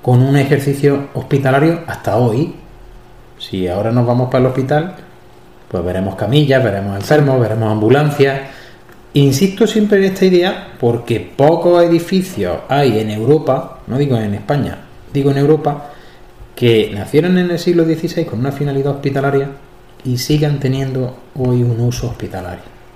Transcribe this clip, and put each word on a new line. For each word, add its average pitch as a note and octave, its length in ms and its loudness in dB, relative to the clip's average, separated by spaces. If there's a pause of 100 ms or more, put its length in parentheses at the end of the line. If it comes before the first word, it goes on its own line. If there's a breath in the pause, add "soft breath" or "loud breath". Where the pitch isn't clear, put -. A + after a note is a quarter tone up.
con B2 220 4
un C#3 140 4
ejercicio C#3+ 760 0
hospitalario C#3 760 0
hasta - 300 -4
hoy. B2 360 0 (840)
Si F#2 300 -6
ahora G2+ 240 -2
nos A#2+ 160 2
vamos B2 240 0
para B2+ 120 2
el B2+ 40 4
hospital, D3 480 -2 (720)
pues F2 160 -4
veremos F#2 300 -4
camillas, C3 480 2
veremos G2 320 -2
enfermos, C#3 460 2
veremos A2 280 0
ambulancias. C3+ 760 2 (720 loud breath)
Insisto D3 520 2
siempre G#3+ 320 2
en G3 60 2
esta F#3+ 200 0
idea F#3 540 0
porque A#2 400 -2 (180)
pocos E3+ 460 4
edificios E3+ 760 0 (100)
hay C3 320 2
en G#2+ 100 -4
Europa, C3 760 0
no A2+ 100 -2
digo C#3 180 2
en G#2 180 -2
España, G#2 440 -4 (340)
digo C#3 200 2
en C3+ 60 -2
Europa, D3 500 0 (680 loud breath)
que A2+ 400 2
nacieron D#3 440 2
en F3+ 120 0
el E3+ 80 -2
siglo E3+ 240 2
dieciséis E3 460 -2
con A2 100 -6
una C3+ 140 -2
finalidad C#3+ 400 0
hospitalaria C#3 560 -2 (560)
y B2 140 -2
sigan D3 420 0
teniendo C3 560 -4 (180)
hoy B2 280 0
un A#2 180 0
uso A#2+ 280 -2
hospitalario. F#2 540 -10 (340)